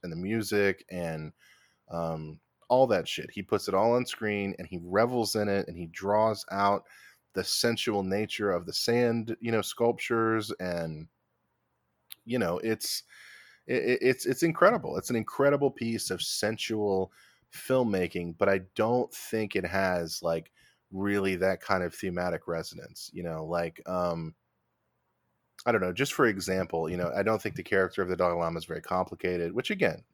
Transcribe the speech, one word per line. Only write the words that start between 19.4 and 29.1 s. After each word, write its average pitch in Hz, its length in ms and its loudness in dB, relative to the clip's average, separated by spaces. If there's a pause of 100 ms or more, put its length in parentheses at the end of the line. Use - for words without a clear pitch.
it 90 100 0
has, 90 560 0
like, 82 280 -2 (400)
really 98 460 0
that 92 240 2
kind 92 220 0
of 85 120 -4
thematic 90 520 -4
resonance, - 640 -8
you 90 100 -10
know, 80 220 -6
like, 85 420 -4
um, 85 480 -2 (1300)
I 120 80 2
don't 104 80 4
know, 92 120 0
just 139 200 -2
for 135 140 4
example, 92 640 0
you 87 80 -2
know, 87 180 -2
I 98 80 0
don't 110 180 2
think 95 140 -6
the 92 80 -8
character 95 400 2
of 90 60 0
the 90 80 -2
Dalai 87 220 2
Lama 82 200 -2
is 80 60 -8
very 71 160 -8
complicated, 90 720 -2